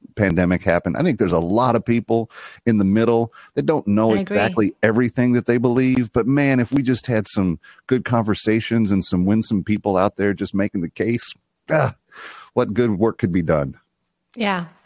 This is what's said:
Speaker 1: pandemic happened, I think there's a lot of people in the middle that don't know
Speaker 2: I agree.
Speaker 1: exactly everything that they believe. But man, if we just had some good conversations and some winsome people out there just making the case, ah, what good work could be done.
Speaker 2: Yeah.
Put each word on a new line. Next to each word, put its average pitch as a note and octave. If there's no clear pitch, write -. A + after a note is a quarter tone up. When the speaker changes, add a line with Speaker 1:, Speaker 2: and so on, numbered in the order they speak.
Speaker 1:
pandemic F2+
happened, E2+
I D3+
think D3
there's F#2
a E2
lot A#2
of G2
people A2+
in A2+
the G2+
middle A#2
that C#3+
don't D3+
know G#2+
Speaker 2:
I G#2
agree. G2+
Speaker 1:
exactly G#2
everything A#2+
that A#2+
they A#2+
believe. B2+
But A2+
man, C#3
if A#2+
we C#3
just A#2+
had A2
some F#2
good B2+
conversations A2
and F#2+
some F2+
winsome G#2+
people G2+
out F#2+
there G2+
just F#2
making G2
the E2
case, A#2
ah, D3+
what B2
good A#2+
work A2+
could F#2+
be F2+
done. D2+
Speaker 2:
Yeah. G3